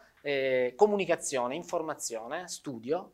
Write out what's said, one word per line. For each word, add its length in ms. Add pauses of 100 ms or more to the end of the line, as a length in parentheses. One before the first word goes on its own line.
(220)
eh, 540
comunicazione, 760
informazione, 960
studio, 680